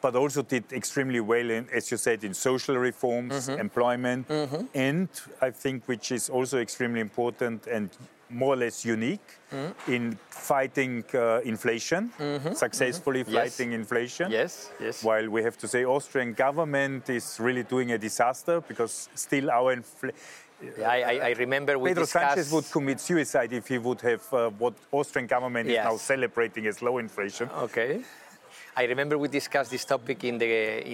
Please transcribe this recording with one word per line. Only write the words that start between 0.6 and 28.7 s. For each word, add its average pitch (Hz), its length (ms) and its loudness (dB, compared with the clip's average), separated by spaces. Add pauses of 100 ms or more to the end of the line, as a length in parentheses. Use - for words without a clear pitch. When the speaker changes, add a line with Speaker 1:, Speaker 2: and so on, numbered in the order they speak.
Speaker 1:
extremely 127 500 -2
well 117 280 2
in, 113 240 -2
as 120 160 -2
you 120 80 -2
said, 113 260 0
in 95 120 -4
social 131 420 2
reforms, 123 720 0
Speaker 2:
Mm-hmm. 135 100 -2
Speaker 1:
employment, 123 680 0
Speaker 2:
Mm-hmm. 151 380 -2 (100)
Speaker 1:
and 143 340 2 (320)
I 131 80 4
think, 131 380 -4
which 120 240 -2
is 123 180 -2
also 131 300 0
extremely 117 420 -2
important 113 640 -2
and 107 240 -2 (420)
more 131 220 2
or 131 40 2
less 120 280 -2
unique, 117 420 0 (240)
Speaker 2:
Mm-hmm. 143 400 -6
Speaker 1:
in 117 280 0 (100)
fighting, 131 760 0 (120)
uh, 117 280 4
inflation, 117 760 0
Speaker 2:
Mm-hmm. 147 340 -2
Speaker 1:
successfully 131 680 0
Speaker 2:
Mm-hmm. 110 100 -6
Yes. 117 240 2
Speaker 1:
fighting 120 160 -2
inflation. 120 580 -2
Speaker 2:
Yes, 147 380 0 (100)
yes. 113 240 -6
Speaker 1:
While 110 280 4
we 113 100 2
have 113 160 0
to 113 100 -8
say 123 180 2
Austrian 127 480 0
government 139 760 0
is 117 300 -4
really 123 240 2
doing 123 300 0
a 113 40 2
disaster 120 640 0
because - 540 -4
still 139 340 -2
our 127 260 4
infl- - 380 -8 (480)
Speaker 2:
Yeah, 107 300 -2
I, 123 100 4
I, 120 140 2 (140)
I - 100 4
remember 135 400 2
we 131 100 2
Speaker 1:
Pedro 160 160 2
Sanchez 143 300 4
Speaker 2:
discussed 151 180 0
Speaker 1:
would 160 180 2
commit 139 280 0
suicide 139 540 2
if 117 140 -4
he 131 120 0
would 120 220 -2
have, 120 320 0
uh, 117 160 2 (100)
what 117 160 0 (160)
Austrian 143 340 0
government 123 440 0
is 117 80 4
now 110 160 2
Speaker 2:
Yes. 107 80 -4
Speaker 1:
celebrating 117 680 0
as 101 140 -4
low 123 180 0
inflation. 107 500 -4
Speaker 2:
Okay. 143 520 -2 (760)